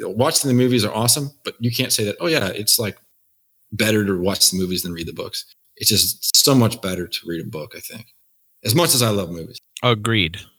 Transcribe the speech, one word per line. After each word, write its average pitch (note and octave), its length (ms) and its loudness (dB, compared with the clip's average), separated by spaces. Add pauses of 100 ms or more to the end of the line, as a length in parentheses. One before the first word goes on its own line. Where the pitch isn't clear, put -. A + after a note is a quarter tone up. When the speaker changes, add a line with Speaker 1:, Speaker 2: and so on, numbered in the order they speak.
Speaker 1:
watching B2 480 0
the B2 60 4
movies B2 300 4
are G2 100 -2
awesome, B2 360 0 (140)
but - 160 -8
you A#2 100 0
can't B2+ 220 -2
say A2 120 0
that, G#2 160 -4
"Oh F3 60 -2
yeah, D3 200 0
it's, F#2 320 0
like, G#2 180 -4 (760)
better G#2+ 340 2
to G2 120 0
watch F#2+ 320 2
the F#2 60 -4
movies F#2 260 -2
than F2+ 100 -6
read E2 160 -8
the - 40 -10
books." - 320 -10 (320)
It's - 140 0
just F2+ 460 0
so - 180 6
much A#2 260 4
better F2+ 260 -4
to - 200 -10
read E2+ 180 -6
a D#2+ 40 -10
book, D2+ 280 -12
I D#2+ 40 -14
think, - 260 -16 (580)
as A2+ 100 0
much G#3+ 200 4
as B2 80 2
I A2+ 80 2
love G2 200 -2
movies. E2 280 -12 (240)
Speaker 2:
Agreed. G#2+ 560 0 (200)